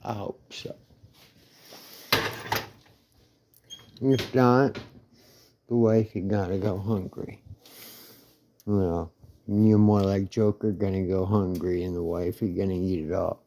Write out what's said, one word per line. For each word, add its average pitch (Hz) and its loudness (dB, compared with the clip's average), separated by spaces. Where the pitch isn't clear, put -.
I - -8
hope - -10
so. - -14
If 135 0
not, 127 4
the 120 0
wife, 110 2
you 101 -4
gotta 98 -2
go 95 -2
hungry. 104 -6
You 104 0
know, 85 0
you're 107 6
more 104 6
like 98 0
Joker, 107 0
gonna 95 -2
go 92 0
hungry, 90 0
and 90 -6
the 87 -4
wife, 87 -4
you're 98 -2
gonna 95 -2
eat 90 -2
it 82 -4
all. 90 -4